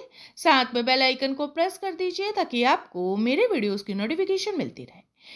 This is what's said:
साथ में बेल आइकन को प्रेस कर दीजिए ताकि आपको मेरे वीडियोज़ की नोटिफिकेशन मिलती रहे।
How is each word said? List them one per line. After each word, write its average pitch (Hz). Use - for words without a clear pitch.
साथ 254
में 240
बेल 262
आइकन 262
को 294
प्रेस 349
कर 392
दीजिए 370
ताकि 339
आपको 190
मेरे 262
वीडियोज़ 208
की 202
नोटिफिकेशन 370
मिलती 139
रहे। -